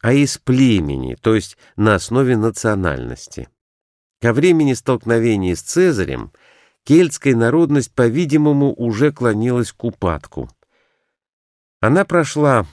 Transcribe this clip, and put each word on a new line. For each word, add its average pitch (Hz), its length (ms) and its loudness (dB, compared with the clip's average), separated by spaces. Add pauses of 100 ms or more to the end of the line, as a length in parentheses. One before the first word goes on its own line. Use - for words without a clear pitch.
а 113 100 0
из 139 280 0
племени, 80 840 0
то 110 140 2
есть - 200 -6 (200)
на 104 180 4
основе 123 420 0
национальности. 90 1120 -4 (720)
Ко 117 120 0
времени 151 400 2
столкновения 113 840 0
с - 60 -10
Цезарем 92 680 -2 (520)
кельтская 147 520 2
народность, 139 580 0
по-видимому, 143 800 0
уже 117 380 -2
клонилась 120 600 -2
к - 120 -20
упадку. 80 640 -6 (1400)
Она 156 180 2
прошла 147 680 0